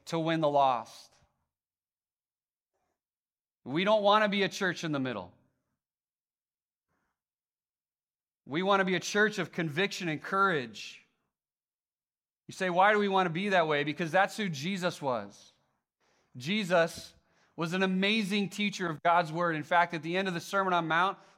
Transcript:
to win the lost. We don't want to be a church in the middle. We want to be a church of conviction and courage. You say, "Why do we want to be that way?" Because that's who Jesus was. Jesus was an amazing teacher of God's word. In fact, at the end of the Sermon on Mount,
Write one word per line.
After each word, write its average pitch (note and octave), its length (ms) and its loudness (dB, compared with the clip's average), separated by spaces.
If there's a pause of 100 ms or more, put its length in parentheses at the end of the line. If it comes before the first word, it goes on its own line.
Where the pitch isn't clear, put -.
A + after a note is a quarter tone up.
to E3 140 -4
win D#3+ 220 0
the D3+ 80 2
lost. C3+ 640 0 (2500)
We D#3+ 200 -4
don't G#3+ 180 4
want G#3 220 6
to G#3 40 2
be G3 140 0
a F#3 60 2
church F#3 360 -4
in D#3 80 -4
the C#3 80 -2
middle. G#2 320 -6 (3000)
We D3 180 -4
want G3 180 4
to F#3+ 40 2
be F#3 120 0
a E3+ 40 -2
church G#3 380 0
of E3+ 140 -6
conviction F3 560 -4
and D3 120 -4
courage. F3 840 -2 (1400)
You - 40 -16
say, F#3 160 -4
"Why F#3 240 6
do G#3 60 4
we G3+ 100 2
want F#3+ 180 4
to E3+ 40 -2
be F#3 200 -4
that E3+ 180 4
way?" C#3+ 160 2
Because D3+ 260 -4
that's F#3+ 260 2
who G#3 120 -2
Jesus E3+ 520 -4
was. A2+ 540 -6 (840)
Jesus E3+ 800 -2 (400)
was E3 200 -4
an F#3+ 100 0
amazing G3 640 0
teacher G3 420 -4
of D3 140 -8
God's E3+ 260 2
word. E3 240 -2
In D3+ 80 -4
fact, F3 320 2
at D#3 80 -6
the E3+ 140 -4
end G3 100 -2
of F3+ 80 -4
the E3 60 -6
Sermon F#3+ 320 -2
on E3 160 0
Mount, F3+ 280 0 (220)